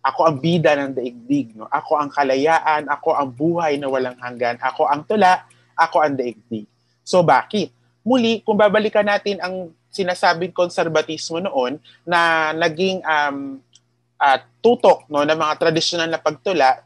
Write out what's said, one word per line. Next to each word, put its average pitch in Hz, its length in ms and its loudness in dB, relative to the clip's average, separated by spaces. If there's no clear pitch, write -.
ako 160 260 2
ang 143 80 -2
bida 156 400 2
ng 139 160 -4
daigdig, 120 600 -4
no? 110 160 -14
Ako 156 260 -2
ang 143 140 -4
kalayaan, 151 800 0
ako 147 240 -2
ang 135 160 -4
buhay 156 480 -2
na 143 80 -6
walang 127 320 -4
hanggan, 123 400 -6
ako 131 260 -2
ang 147 220 -2
tula, 185 400 2
ako 165 300 2
ang 147 160 0
daigdig. 113 480 -8
So, 180 240 2
bakit? 151 480 0
Muli, 226 400 0
kung 208 160 0
babalikan 208 480 2
natin 202 320 -2
ang 185 320 -8
sinasabing 180 600 -2
konserbatismo 165 880 -2
noon 143 400 -2
na 165 480 2
naging, 170 520 -2
um, 139 540 -2
ah, 147 200 4
tutok, 226 480 4
no, 147 160 0
ng 160 160 2
mga 156 200 0
tradisyonal 165 520 0
na 160 100 -4
pagtula 156 640 0